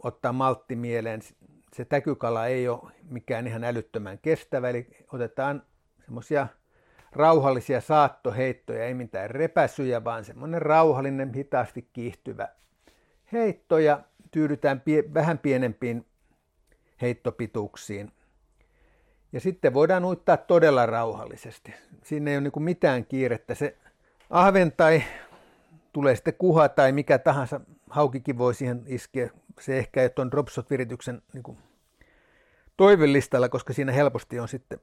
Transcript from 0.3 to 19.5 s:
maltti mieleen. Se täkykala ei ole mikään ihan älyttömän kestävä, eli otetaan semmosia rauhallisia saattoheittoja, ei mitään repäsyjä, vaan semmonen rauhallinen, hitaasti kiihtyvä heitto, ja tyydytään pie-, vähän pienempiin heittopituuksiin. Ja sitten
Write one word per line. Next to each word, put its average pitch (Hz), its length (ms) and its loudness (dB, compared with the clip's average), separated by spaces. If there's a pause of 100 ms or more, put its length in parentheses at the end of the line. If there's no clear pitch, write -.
maltti 131 420 -2
mieleen. 117 460 -6 (520)
Se 127 120 -12
täkykala 120 640 -2
ei 127 200 -2
ole 120 240 -6 (180)
mikään 123 380 -8
ihan 113 160 -8
älyttömän 110 560 -8
kestävä, 139 500 -4
eli 123 180 -8 (240)
otetaan 135 520 -6 (420)
semmosia 127 420 -4 (640)
rauhallisia 139 680 2
saattoheittoja, 123 1040 -2
ei 123 80 -6
mitään 107 360 -10
repäsyjä, 131 720 -2
vaan 113 220 -8
semmonen 160 360 -8
rauhallinen, 139 720 2
hitaasti 131 600 -6
kiihtyvä 113 540 -12 (840)
heitto, 208 480 0
ja 147 220 4 (300)
tyydytään 143 500 -2
pie-, 151 320 0
vähän 156 240 0
pienempiin 123 680 -2 (960)
heittopituuksiin. 107 1120 -8 (1200)
Ja 123 80 -8
sitten 175 340 0